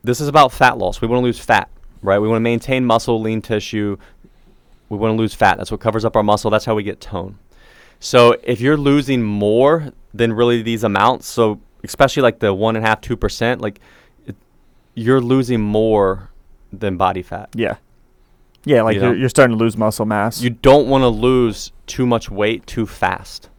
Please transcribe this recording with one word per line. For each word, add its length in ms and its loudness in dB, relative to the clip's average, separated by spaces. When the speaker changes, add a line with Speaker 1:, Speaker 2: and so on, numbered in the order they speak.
Speaker 1:
This 180 -2
is 80 -4
about 240 4
fat 240 2
loss. 240 -4
We 80 -4
wanna 140 0
lose 160 -2
fat, 320 0
right? 160 2
We 100 0
wanna 120 0
maintain 440 -2
muscle, 380 0
lean 180 -4
tissue. 560 -4
We 80 -8
wanna 160 0
lose 180 -2
fat. 240 2
That's 140 -12
what 100 -8
covers 240 -2
up 100 -2
our 80 2
muscle. 280 0
That's 160 0
how 80 -2
we 80 -4
get 180 -10
tone. 360 -12
So 420 4
if 180 -4
you're 160 0
losing 460 0
more 680 0
than 220 0
really 260 2
these 240 -4
amounts, 420 2
so 320 0
especially, 400 0
like, 180 2
the 120 2
one 240 0
and 80 -4
a 40 2
half, 120 0
two 160 -6
percent, 460 -4
like, 180 -8
it, 100 -16
you're 280 2
losing 400 0
more 680 0
than 280 -6
body 240 0
fat. 320 -14
Speaker 2:
Yeah. 220 -4
Yeah, 160 4
like, 140 2
Speaker 1:
You 60 -2
Speaker 2:
you're, 80 2
Speaker 1:
know? 60 0
Speaker 2:
you're 120 -2
starting 300 4
to 40 0
lose 140 0
muscle 300 -2
mass. 340 -2
Speaker 1:
You 100 -2
don't 380 4
wanna 200 2
lose 640 0
too 200 -4
much 240 -2
weight 360 -4
too 200 -4
fast. 640 -8